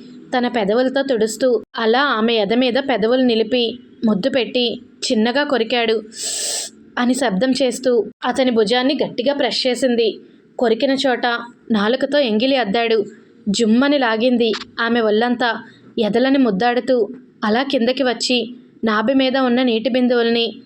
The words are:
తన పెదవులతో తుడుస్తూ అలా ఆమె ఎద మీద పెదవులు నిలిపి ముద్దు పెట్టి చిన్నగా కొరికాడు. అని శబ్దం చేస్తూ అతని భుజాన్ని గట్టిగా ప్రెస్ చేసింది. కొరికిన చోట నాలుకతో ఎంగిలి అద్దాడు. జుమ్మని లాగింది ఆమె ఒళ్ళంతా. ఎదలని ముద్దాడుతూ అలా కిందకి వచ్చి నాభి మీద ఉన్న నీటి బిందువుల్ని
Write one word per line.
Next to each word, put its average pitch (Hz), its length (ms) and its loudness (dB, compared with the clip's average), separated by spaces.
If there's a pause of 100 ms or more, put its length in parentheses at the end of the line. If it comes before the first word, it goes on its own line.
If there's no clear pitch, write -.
(380)
తన 247 100 0
పెదవులతో 240 540 0
తుడుస్తూ 247 640 0 (140)
అలా 226 240 2
ఆమె 233 320 0
ఎద 214 200 0
మీద 247 200 2 (160)
పెదవులు 233 320 0
నిలిపి 233 580 0 (260)
ముద్దు 214 240 0
పెట్టి 247 520 -2 (300)
చిన్నగా 240 320 2
కొరికాడు. 233 580 0 (1000)
అని 247 140 2
శబ్దం 247 380 0
చేస్తూ 254 540 0 (200)
అతని 254 260 0
భుజాన్ని 247 540 2
గట్టిగా 247 280 -2
ప్రెస్ 262 340 -2
చేసింది. 240 520 0 (400)
కొరికిన 240 320 2
చోట 262 340 0 (460)
నాలుకతో 262 480 0
ఎంగిలి 247 360 2
అద్దాడు. 226 500 0 (440)
జుమ్మని 233 500 2
లాగింది 233 520 2 (300)
ఆమె 233 180 0
ఒళ్ళంతా. 226 640 0 (360)
ఎదలని 233 380 2
ముద్దాడుతూ 240 720 2 (340)
అలా 226 200 2
కిందకి 254 400 0
వచ్చి 240 500 -2 (300)
నాభి 220 300 0
మీద 262 240 2
ఉన్న 254 260 2
నీటి 226 260 0
బిందువుల్ని 233 680 0 (100)